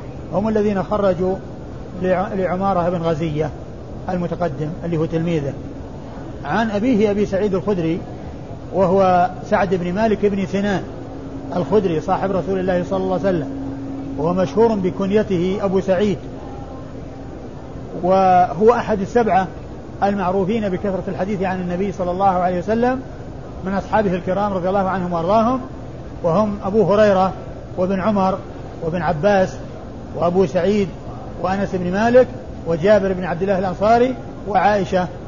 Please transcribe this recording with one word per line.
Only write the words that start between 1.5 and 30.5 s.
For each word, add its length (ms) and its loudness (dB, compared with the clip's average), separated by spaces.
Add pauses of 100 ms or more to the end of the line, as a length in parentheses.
لع-، 320 0
لعمارة 560 0
بن 120 0
غزية 480 0 (600)
المتقدم 600 -2 (160)
اللي 120 -2
هو 80 2
تلميذه. 480 -2 (920)
عن 260 0
أبيه 400 2
أبي 140 2
سعيد 280 0
الخدري، 460 0 (760)
وهو 560 6 (160)
سعد 300 2
بن 180 -2
مالك 320 2
بن 200 2
سنان 380 0 (720)
الخدري، 460 2
صاحب 300 0
رسول 280 0
الله 240 0
صلى 140 -2
الله 160 0
عليه 160 0
وسلم، 200 0 (680)
وهو 160 0
مشهور 420 4
بكنيته 880 0
أبو 180 2
سعيد، 380 2 (1900)
وهو 720 6
أحد 280 0
السبعة 460 2 (560)
المعروفين 680 0
بكثرة 380 -2
الحديث 360 -2
عن 180 -2
النبي 300 -2
صلى 200 -2
الله 140 0
عليه 340 2
وسلم 420 0 (640)
من 80 -2
أصحابه 420 0
الكرام 380 -2
رضي 160 0
الله 200 2
عنهم 240 -2
وأرضاهم، 480 2 (600)
وهم 400 2
أبو 300 4
هريرة 400 6 (440)
وابن 220 0
عمر 380 2 (460)
وابن 180 -2
عباس 560 2 (580)
وأبو 300 4
سعيد 440 2 (520)